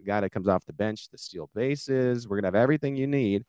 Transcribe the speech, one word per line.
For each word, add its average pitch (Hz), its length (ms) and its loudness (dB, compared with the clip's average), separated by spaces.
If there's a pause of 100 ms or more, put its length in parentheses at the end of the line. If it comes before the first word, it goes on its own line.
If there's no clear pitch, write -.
guy 101 160 -2
that 98 100 -2
comes 98 180 -2
off 92 180 2
the - 60 -18
bench 107 380 -4
to - 80 -20
steal 78 360 -12
bases. 127 720 0
We're 98 120 -2
gonna 98 100 0
have 92 80 0
everything 139 400 2
you 135 100 -2
need." 117 420 0